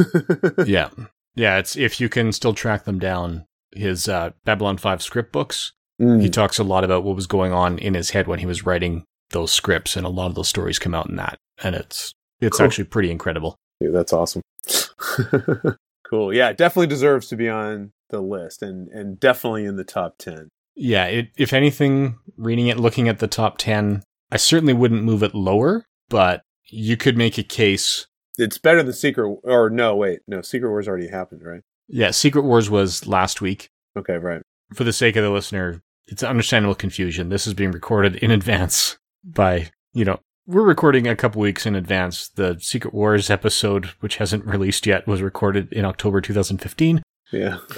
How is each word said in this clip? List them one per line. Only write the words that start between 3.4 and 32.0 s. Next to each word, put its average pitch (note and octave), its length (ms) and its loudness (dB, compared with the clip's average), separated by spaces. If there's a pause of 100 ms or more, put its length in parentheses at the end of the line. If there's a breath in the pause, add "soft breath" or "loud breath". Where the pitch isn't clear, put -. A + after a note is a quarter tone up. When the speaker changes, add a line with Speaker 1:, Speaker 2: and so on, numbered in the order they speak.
Speaker 2:
his, F#2+ 380 -4
uh, E2+ 220 -2 (140)
Babylon G2+ 320 0
Five F#2+ 240 -2
script - 300 -6
books, - 400 -6 (300)
Speaker 1:
Mm. A#2 200 6
Speaker 2:
he G2 80 4
talks G2+ 300 2
a A2 40 2
lot F#2+ 200 2
about F#2 200 2
what G2 120 -2
was F#2 120 -6
going F#2 260 0
on F2+ 240 2
in G2+ 160 -2
his E2+ 160 -2
head G2 180 0
when F2+ 120 -4
he F2 80 -6
was F2 180 -6
writing F2 400 -2 (280)
those E2 180 -2
scripts, - 460 0
and F2+ 80 -4
a F2+ 40 -4
lot F#2 180 -4
of F2+ 80 -6
those F#2 120 -4
stories F2+ 320 -2
come F2 160 -4
out D#2+ 140 -4
in - 80 -6
that. - 200 -8 (240)
And F#2 140 -4
it's, - 380 -10 (260)
it's A2 180 0
Speaker 1:
Cool. G#2 80 4
Speaker 2:
actually G#2+ 200 0
pretty F#2+ 260 -2
incredible. D#2+ 460 -6 (240)
Speaker 1:
Dude, D2+ 120 -2
that's F2 200 0
awesome. E2+ 280 0 (240)
<laughs> - 1120 -2 (320)
Cool. G#2 240 -2
Yeah, A#2+ 160 4
it G2 80 -6
definitely E3+ 300 2
deserves C#3 420 2
to B2 60 -8
be A2+ 140 -2
on G#2+ 420 -6 (180)
the G#2+ 120 -6
list F#2+ 400 -8
and, F#2 280 -10
and G2+ 300 -12
definitely A#2 460 0
in G2+ 120 -6
the F#2+ 60 -8
top F2+ 360 -6
ten. D#2+ 300 -16 (260)
Speaker 2:
Yeah, A2+ 300 2
it, A#2 320 -4
if C3+ 160 0
anything, C#3 640 2 (180)
reading A#2 300 0
it, A#2 120 0
looking A#2 300 2
at G#2+ 100 0
the A2 80 0
top G#2+ 300 -2
ten, G#2 460 0 (280)
I - 60 -2
certainly D#3+ 360 4
wouldn't A#2 300 4
move A2 200 2
it G#2 100 0
lower, G#2+ 520 2 (240)
but F2+ 320 4 (240)
you A2 320 -2
could B2 200 2
make A#2 220 2
a G#2 40 -4
case. - 640 0 (320)
Speaker 1:
It's A2+ 220 -2
better D#3+ 240 6
than B2+ 100 -2
Secret, A2+ 500 -2
or A#2+ 280 4
no, A2+ 240 2
wait, G2 320 0
no, G2 140 -8
Secret B2 280 -4
Wars G#2 180 -4
already F2+ 200 -6
happened, F2+ 360 -10
right? E2+ 180 -16 (260)
Speaker 2:
Yeah, A2 240 0